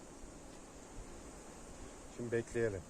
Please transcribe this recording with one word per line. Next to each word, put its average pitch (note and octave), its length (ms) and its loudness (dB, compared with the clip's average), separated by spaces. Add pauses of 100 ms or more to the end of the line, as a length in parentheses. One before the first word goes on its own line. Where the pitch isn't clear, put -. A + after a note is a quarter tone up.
(2250)
Şimdi A#2+ 160 2
bekleyelim. A2+ 580 6